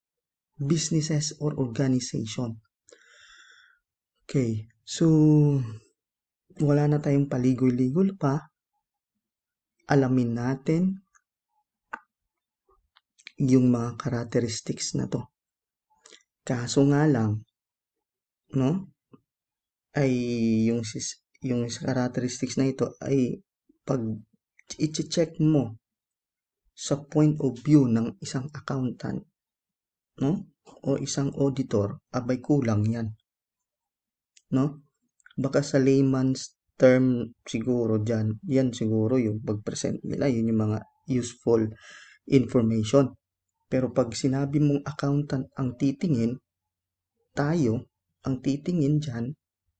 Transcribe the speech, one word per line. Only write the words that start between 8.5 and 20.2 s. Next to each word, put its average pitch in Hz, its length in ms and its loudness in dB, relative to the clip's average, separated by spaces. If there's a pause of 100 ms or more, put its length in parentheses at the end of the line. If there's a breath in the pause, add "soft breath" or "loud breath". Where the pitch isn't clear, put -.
Alamin 127 480 2
natin 160 640 -2 (2500)
yung 127 320 4
mga 120 240 -2
characteristics 117 1040 -4
na 127 80 -2
to. 131 240 -6 (1120 soft breath)
Kaso 127 480 -2
nga 143 160 2
lang, 110 400 0 (1120)
no, 160 320 0 (1040)
ay 135 180 2 (540)